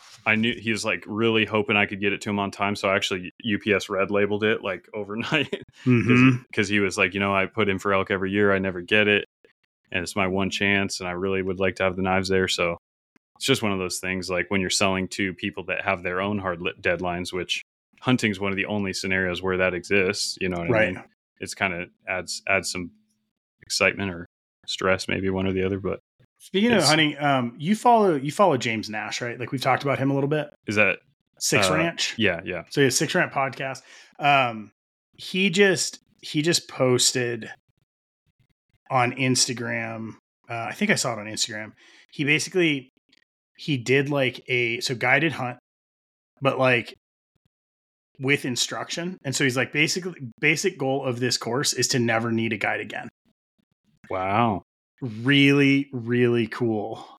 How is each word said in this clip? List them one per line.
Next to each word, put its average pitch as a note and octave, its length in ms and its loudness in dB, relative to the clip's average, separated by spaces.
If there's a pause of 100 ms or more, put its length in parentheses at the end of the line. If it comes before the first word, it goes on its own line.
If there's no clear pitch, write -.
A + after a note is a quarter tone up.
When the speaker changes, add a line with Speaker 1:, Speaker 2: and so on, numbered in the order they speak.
(260)
Speaker 1:
I A2 100 2
knew A2+ 180 2
he G#2+ 180 -4
was, G2+ 140 -2
like, F#2 220 -2
really A2 380 2
hoping G#2+ 320 0
I G#2 80 2
could G2+ 160 -4
get G2+ 120 0
it - 80 -6
to - 80 -8
him G2+ 100 0
on G2 120 -2
time. G2+ 240 -2
So G2+ 140 0
I F#2+ 60 4
actually F#2+ 360 -4 (120)
U G2+ 160 -2
P G#2 140 0
S F#2 160 -2
red G2 220 -2
labeled G2+ 320 0
it, A2 200 0
like, F#2 260 -8
<laughs> - 40 -14
overnight A2+ 580 -4
'cause, - 120 -8 (220)
Speaker 2:
Mm-hmm. B2 560 4 (120)
Speaker 1:
'cause G#2+ 160 0
he G#2 100 2
was G2 180 0
like, F#2 160 2
"You G2 80 -2
know, G2 140 2
I F#2+ 100 2
put G2+ 240 0
in F#2+ 100 0
for G2+ 140 -2
elk F#2+ 180 0
every F#2+ 200 -2
year. G2+ 220 4
I F#2+ 60 2
never F#2 220 -4
get G#2 260 2
it. G#2 180 4 (680)
And F#2+ 120 -4
it's - 120 -8
my G2 120 0
one F#2+ 220 0
chance. G2 500 0
And F#2 80 -8
I F2+ 60 -4
really F#2+ 280 -2
would F#2 180 -4
like F#2+ 180 0
to F#2+ 60 0
have F#2 120 0
the F#2 60 -4
knives F#2 280 0
there." F#2 200 2
So E2+ 280 -2 (600)
it's - 80 -8
just C3+ 180 2
one G#2+ 80 0
of F#2+ 80 -2
those F2+ 200 -4
things, F#2 300 -4
like, F2+ 220 -2
when G2+ 100 2
you're F2+ 80 -2
selling F#2+ 400 0
to F#2+ 240 -4
people G2 320 -8
that E2 180 -6
have F#2+ 200 -2
their F2+ 180 -4
own G2+ 180 -2
hard F#2 220 -4
li-, F2+ 200 -4
deadlines, F2+ 520 -2
which F2 280 -6 (400)
hunting's A#2 380 0
one G2 120 -2
of F#2+ 60 -4
the F#2+ 80 -2
only G2+ 280 -4
scenarios F#2 480 -2
where F#2 160 0
that F#2 160 2
exists. F#2+ 680 0
You F#2 80 -2
know F2+ 80 -4
what E2+ 100 -6
I - 40 4
Speaker 2:
Right. G#2+ 240 2
Speaker 1:
mean? - 80 -12 (360)
It's - 160 -10
kinda F2+ 320 -4 (200)
adds, F#2 400 -6
adds F#2+ 240 0
some F2 200 -8 (720)
excitement G2 500 0
or E2+ 140 -10 (420)
stress, F#2 400 0
maybe F#2+ 220 -2
one F#2+ 180 0
or F#2+ 60 0
the F#2 100 0
other, F#2+ 160 -2
but F#2 200 -6 (400)
Speaker 2:
Speaking G#3+ 340 0
of G#3 60 6
Speaker 1:
it's D3 100 4
Speaker 2:
hunting, D3+ 300 4
um, C3+ 380 2
you E3 180 0
follow, G#3+ 400 4
you C#3 160 -4
follow F3 260 4
James A2+ 320 -4
Nash, G#2+ 320 -6
right? A#2+ 180 -8
Like, A#2+ 140 -8
we've C3 80 -4
talked C3 220 2
about C3+ 160 0
him C3+ 120 0
a - 20 2
little C#3 160 0
bit. D3+ 240 -2 (140)
Speaker 1:
Is G#2+ 80 -2
that G2+ 240 4 (400)
Speaker 2:
Six G#2 300 2
Speaker 1:
uh, F#2 60 2
Speaker 2:
Ranch? - 420 -2
Speaker 1:
yeah, F2+ 260 0
yeah. F2+ 260 -8
Speaker 2:
So D3 120 0
he C#3 40 6
has B2+ 120 2
Six E3 180 -2
Ranch D#3 160 0
podcast. C3+ 500 -6 (380)
Um, B2+ 520 2 (440)
he F#3+ 340 0
just, F#3+ 500 4 (220)
he - 200 -2
just E3 260 0
posted B2 840 0 (1400)
on B2 240 2
Instagram. A#2 1040 -2 (320)
Uh, A#2 200 -6
I G#2+ 40 -8
think G#3 180 0
I E3 40 2
saw B2+ 180 -2
it G#2+ 60 -8
on G#2 80 -10
Instagram. G#2+ 440 -6 (400)
He D3+ 140 -4
basically, D3+ 640 2 (680)
he D3 220 -2
did, C3 320 2
like, C3+ 400 -2
a, A#2+ 320 -2
so C3 140 -4
guided B2+ 360 2
hunt, B2 280 -8 (800)
but, C3 180 0
like, B2+ 340 2 (1300)
with C#3 260 2
instruction. D3 800 -4
And C3+ 120 -4
so - 80 0
he's C3 140 2
like, C3 160 0
"Basically, E3+ 400 0 (260)
basic D#3+ 380 0
goal C3+ 280 -2
of B2 140 -2
this B2 180 0
course B2 360 -2
is B2 160 0
to C3 100 2
never A#2 320 0
need A2+ 220 0
a A2 40 -2
guide G#2+ 220 -2
again." - 300 -10 (1000)
Speaker 1:
Wow. G2 520 0 (400)
Speaker 2:
Really, C#3 880 4
really A#2+ 560 2
cool. A2 580 -4 (140)